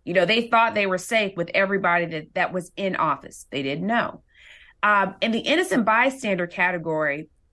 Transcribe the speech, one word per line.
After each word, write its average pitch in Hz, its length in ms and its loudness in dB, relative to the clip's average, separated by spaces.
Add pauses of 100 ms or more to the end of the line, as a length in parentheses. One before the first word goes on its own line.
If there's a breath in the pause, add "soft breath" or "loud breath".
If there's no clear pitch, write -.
You 175 100 -4
know, 185 100 4
they 226 240 2
thought 226 260 4
they 202 120 2
were 185 100 0
safe 196 400 -2
with 170 160 -4
everybody 190 540 2
that, 156 280 -10
that 180 200 -2
was 180 220 -8
in 190 200 -4
office. - 540 -4
They 139 120 -6
didn't 151 240 -4
know. 226 360 -4 (600 loud breath)
Um, 302 400 2
and 226 100 0
the 226 80 -2
innocent 277 460 0
bystander 220 600 0
category 160 800 -2 (240)